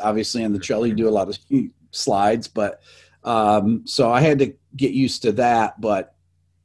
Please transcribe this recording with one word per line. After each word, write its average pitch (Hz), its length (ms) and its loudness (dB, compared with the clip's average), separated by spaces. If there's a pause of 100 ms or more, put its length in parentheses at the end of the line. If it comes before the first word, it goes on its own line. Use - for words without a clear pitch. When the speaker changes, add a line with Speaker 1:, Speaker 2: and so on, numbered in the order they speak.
Speaker 1:
obviously 107 420 -2
on 104 80 -2
the 101 60 -2
Speaker 2:
Sure. 107 180 -4
Speaker 1:
cello 113 80 0
you 113 100 0
do 110 140 0
a - 20 4
lot 98 180 0
of 101 100 -8 (120)
<laughs> 131 200 0 (220)
slides. 107 540 0
But, - 340 -6 (440)
um, 107 640 2
so 120 260 0
I 127 80 2
had 151 200 4
to 123 120 0 (240)
get 127 160 -2
used 127 300 -2
to 113 100 0
that. 117 480 0
But, 104 340 -4 (500)